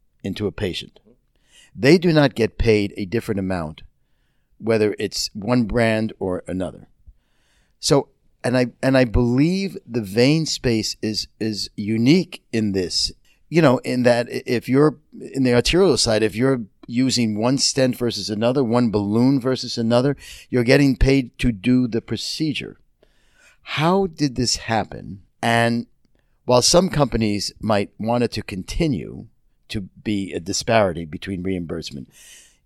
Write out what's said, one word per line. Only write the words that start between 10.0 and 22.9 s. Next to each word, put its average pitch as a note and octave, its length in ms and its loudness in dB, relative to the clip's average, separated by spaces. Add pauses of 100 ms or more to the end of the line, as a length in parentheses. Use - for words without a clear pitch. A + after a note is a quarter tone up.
vein B2+ 440 2
space - 560 -2
is, G#2+ 240 -6 (140)
is G#2+ 360 -6
unique A2+ 760 2
in G#2+ 200 0
this, F#2 400 -2 (360)
you E3 140 2
know, B2+ 160 6
in B2+ 240 -4
that A#2+ 260 2
i-, A#2+ 180 -8
if A#2+ 220 -2
you're C#3+ 300 2 (340)
in C3+ 100 -2
the B2 120 4
arterial D#3 420 4
side, A2 260 0
if G#2 140 -2
you're B2+ 260 0 (240)
using A#2 520 0
one B2 200 2
stent B2+ 380 0
versus G#2 340 -4
another, A#2 320 0
one A#2+ 280 2
balloon A2 500 2
versus B2+ 380 -4
another, B2 380 2 (340)
you're A#2+ 140 2
getting C3+ 320 4
paid C3+ 420 2
to B2 120 0
do A#2+ 380 0
the A2 120 -2
procedure. - 800 -6 (840)